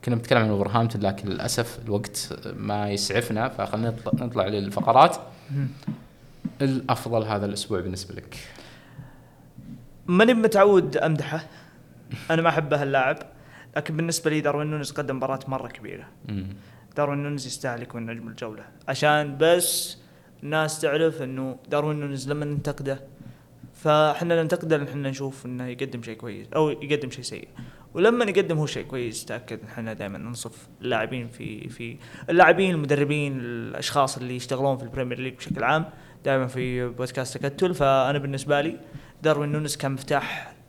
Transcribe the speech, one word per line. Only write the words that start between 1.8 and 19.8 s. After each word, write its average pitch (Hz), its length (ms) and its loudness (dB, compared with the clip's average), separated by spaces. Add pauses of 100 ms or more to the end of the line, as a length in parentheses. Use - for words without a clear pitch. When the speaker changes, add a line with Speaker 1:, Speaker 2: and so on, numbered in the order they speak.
Speaker 1:
الوقت - 440 -4 (280)
ما 104 340 -2
يسعفنا، 107 580 0
فخلنا 113 420 -2
نطلع، 120 360 -2
نطلع 107 200 2
للفقرات. 107 680 4 (340)
Speaker 2:
مم. 139 180 -2 (920)
Speaker 1:
الأفضل 117 600 0
هذا 104 240 0
الأسبوع 98 340 -2
بالنسبة 90 340 -6
لك؟ - 220 -14 (1700)
Speaker 2:
ماني 220 280 6
متعود 202 640 6
أمدحه، 156 480 0 (840)
أنا 165 120 4
ما 170 60 6
أحب 151 260 2
هاللاعب، 139 420 2 (600)
لكن 156 200 -2
بالنسبة 160 340 0
لي 151 100 2
داروين 147 260 0
نونيز 151 240 -4
قدم 135 260 -4
مباراة 131 320 -2
مرة 131 200 -4
كبيرة. 98 360 -14 (240)
Speaker 1:
مم. 95 180 -4 (500)
Speaker 2:
داروين 143 260 0
نونيز 143 240 -6
يستاهل 120 360 -6
يكون 117 280 -10
نجم 117 180 -10
الجولة، 107 360 -12 (240)
عشان 147 520 2
بس 175 560 4 (460)